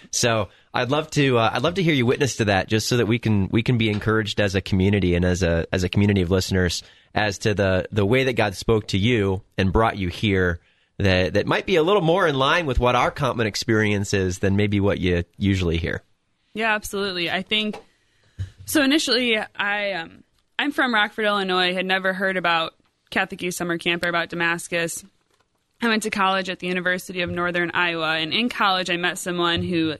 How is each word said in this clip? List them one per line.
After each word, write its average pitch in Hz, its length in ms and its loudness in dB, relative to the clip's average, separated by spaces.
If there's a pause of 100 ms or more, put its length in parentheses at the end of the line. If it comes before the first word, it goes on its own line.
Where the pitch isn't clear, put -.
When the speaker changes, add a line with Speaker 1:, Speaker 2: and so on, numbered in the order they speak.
(120)
Speaker 1:
So 113 380 -2 (240)
I'd 120 180 -2
love 156 200 -2
to, 135 280 2
uh, 113 140 2
I'd 123 100 0
love 175 120 0
to 190 80 0
hear 165 100 4
you 127 120 2
witness 131 320 2
to 113 80 2
that, 98 220 2
just 107 200 0
so 127 100 2
that 117 100 4
we 120 120 2
can, 104 300 2
we 113 140 2
can 127 140 2
be 113 120 2
encouraged 107 500 0
as 101 140 2
a 98 80 0
community 92 540 2
and 87 100 2
as 90 180 2
a, 85 280 2
as 92 120 0
a 90 60 0
community 101 320 4
of 85 80 0
listeners 92 540 0 (320)
as 101 240 -2
to 110 140 0
the, 92 380 0
the 104 140 0
way 127 200 2
that 131 80 0
God 107 220 0
spoke 110 320 0
to 101 100 -2
you 98 440 0 (160)
and 95 160 2
brought 110 240 0
you 92 120 -4
here 90 500 0 (380)
that, 92 360 2
that 101 140 0
might 190 180 -2
be 185 120 0
a 156 60 4
little 196 200 2
more 170 240 2
in 143 80 0
line 151 300 2
with 123 140 -2
what 123 160 2
our 143 160 0
common 120 360 -2
experience 104 680 0
is 92 260 0
than 98 160 2
maybe 104 240 2
what 98 200 0
you 87 240 0 (140)
usually 92 400 2
hear. - 260 -6 (500)
Speaker 2:
Yeah, 214 220 -2
absolutely. 196 560 -6
I 185 100 -2
think, 214 360 -2 (880)
so 302 180 2
initially, 254 540 0 (180)
I, 202 380 -4
um, 165 300 -10 (360)
I'm 277 120 -2
from 262 220 0
Rockford, 214 320 0
Illinois, 185 480 0
had 185 140 -4
never 190 260 0
heard 190 240 -2
about 170 380 0 (340)
Catholic 190 320 -4
Youth 180 140 -4
Summer 175 240 -4
Camp 170 260 -2
or 175 40 -2
about 170 200 -2
Damascus. 170 760 -4 (800)
I 233 60 0
went 220 160 0
to 214 80 -6
college 190 380 0
at 180 100 -8
the 180 80 -8
University 180 540 -4
of 175 100 -4
Northern 175 420 -2
Iowa, 165 440 -2
and 160 140 -4
in 226 160 0
college 185 440 -2
I 175 60 -2
met 175 200 -4
someone 175 460 -2
who 160 360 -2